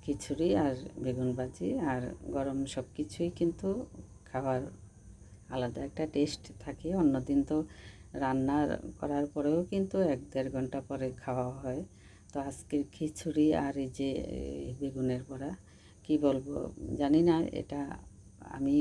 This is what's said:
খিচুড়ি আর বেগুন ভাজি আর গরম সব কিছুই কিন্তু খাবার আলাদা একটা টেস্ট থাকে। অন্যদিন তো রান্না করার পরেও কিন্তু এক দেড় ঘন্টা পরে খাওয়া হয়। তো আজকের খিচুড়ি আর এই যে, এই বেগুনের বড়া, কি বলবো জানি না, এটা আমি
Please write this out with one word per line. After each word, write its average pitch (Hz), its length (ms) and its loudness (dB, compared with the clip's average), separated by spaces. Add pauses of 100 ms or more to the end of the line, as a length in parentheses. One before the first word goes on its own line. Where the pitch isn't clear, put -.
খিচুড়ি 147 460 0 (160)
আর 135 100 2 (280)
বেগুন 127 340 0
ভাজি 127 320 -4 (220)
আর 127 100 0 (340)
গরম 135 240 0 (140)
সব 127 120 -4 (120)
কিছুই 170 320 -2 (100)
কিন্তু 170 280 0 (600)
খাবার 131 320 0 (960)
আলাদা 127 240 -2 (100)
একটা 160 140 -4 (120)
টেস্ট 147 280 0 (200)
থাকে। 143 240 -8 (140)
অন্যদিন 139 380 4 (100)
তো 156 80 2 (680)
রান্না 135 340 2 (420)
করার 147 340 0
পরেও 151 260 2 (120)
কিন্তু 196 260 0 (160)
এক 127 60 -2 (120)
দেড় 135 240 -2
ঘন্টা 131 240 -2 (100)
পরে 131 180 -2 (160)
খাওয়া 127 240 -2 (140)
হয়। 135 200 -4 (500)
তো - 60 -4 (120)
আজকের 143 320 -2 (120)
খিচুড়ি 156 540 2 (180)
আর 139 80 -2 (100)
এই 131 140 -4
যে, 135 120 0 (560)
এই 127 140 -6
বেগুনের 131 500 0
বড়া, 139 220 -6 (540)
কি 156 80 2 (120)
বলবো 135 300 2 (440)
জানি 143 300 8
না, 165 60 8 (260)
এটা 143 200 -4 (720)
আমি 139 260 4